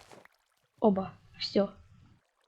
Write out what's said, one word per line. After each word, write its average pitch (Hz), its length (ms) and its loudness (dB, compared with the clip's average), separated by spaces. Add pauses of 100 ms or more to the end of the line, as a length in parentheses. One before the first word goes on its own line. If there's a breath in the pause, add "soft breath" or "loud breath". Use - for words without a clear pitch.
(800)
Оба, 190 320 2 (260)
все. 202 300 -2 (800)